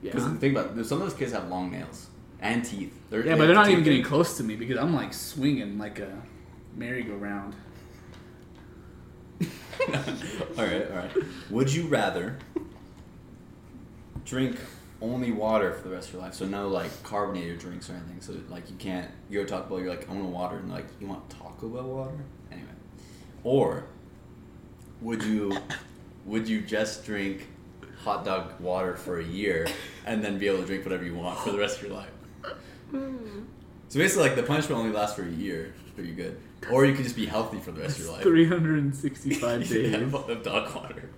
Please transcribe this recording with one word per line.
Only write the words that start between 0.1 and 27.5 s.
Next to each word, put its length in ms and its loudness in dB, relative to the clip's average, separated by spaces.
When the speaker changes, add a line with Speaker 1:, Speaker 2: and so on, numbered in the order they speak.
Speaker 1:
'Cause 120 0
Speaker 2:
Yeah. 140 0
Speaker 1:
think 200 4
about 200 0
it, 80 -2
some 160 0
of 80 0
those 80 -4
kids 160 -2
have 160 -4
long 220 -2
nails 380 -10
and 240 2
teeth. 280 -6
They're, 100 2
Speaker 2:
Yeah, 140 4
Speaker 1:
they 40 8
Speaker 2:
but 80 10
they're 80 12
Speaker 1:
have 120 12
Speaker 2:
not 40 8
even 140 10
Speaker 1:
teeth. 80 10
Speaker 2:
getting 120 6
close 340 4
to 60 -2
me 120 -2
because 220 -2
I'm, 160 4
like, 200 0
swinging 640 0
like 220 -6
a 100 -6
merry-go-round. 800 -6
Speaker 1:
<laughs> 60 0
All 760 -2
right, 260 0
all 60 -4
right. 140 -4
Would 220 4
you 160 2
rather 500 2
drink 320 0
only 320 0
water 400 4
for 160 -8
the 60 -4
rest 140 -8
of 60 -12
your 80 -8
life? 120 -10
So 120 -4
no, 220 0
like, 340 -2
carbonated 560 -2
drinks 320 -10
or 40 -8
anything. 260 -12
So, 140 -10
like, 220 -12
you 60 -12
can't, 340 -4
you 120 0
go 40 0
to 60 -4
Taco 200 -4
Bell, 100 -2
you're 100 -2
like, 180 -6
"I 40 -6
want 140 -2
a 20 -2
water," 300 -2
and 120 -6
they're 80 -4
like, 80 -8
"You 80 -8
want 220 -8
Taco 380 -10
Bell 200 -6
water?" 260 -4
Anyway. 160 -14
Or 420 6
would 240 -2
you, 320 2
Speaker 2:
<laughs> 360 -18
Speaker 1:
would 220 0
you 120 2
just 440 0
drink 440 -2